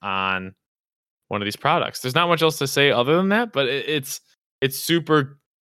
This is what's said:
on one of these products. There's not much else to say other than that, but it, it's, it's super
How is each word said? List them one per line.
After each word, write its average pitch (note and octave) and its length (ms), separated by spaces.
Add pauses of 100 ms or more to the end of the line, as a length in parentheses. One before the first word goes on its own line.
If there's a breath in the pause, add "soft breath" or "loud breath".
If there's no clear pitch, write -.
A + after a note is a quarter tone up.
on F#2+ 520 (760)
one G#2 140
of G2+ 40
these G#2 100
products. - 440
There's B2+ 140
not F3 140
much E3 140
else D#3+ 160
to C#3+ 80
say C#3+ 240
other B2 260
than F#3+ 140
that, A3 220
but C#3 140
it, B2+ 220
it's, D3 320 (400)
it's C3+ 180
super D#3 600 (240)